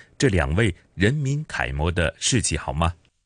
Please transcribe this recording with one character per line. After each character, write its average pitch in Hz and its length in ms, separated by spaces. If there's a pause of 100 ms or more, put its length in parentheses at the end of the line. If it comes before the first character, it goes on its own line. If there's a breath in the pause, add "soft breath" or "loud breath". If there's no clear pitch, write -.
(180 loud breath)
这 - 80
两 82 300
位 107 180 (200 soft breath)
人 104 200
民 147 300
楷 62 280
模 76 200
的 85 260
事 - 240
迹， - 160
好 - 140
吗？ 82 200 (340)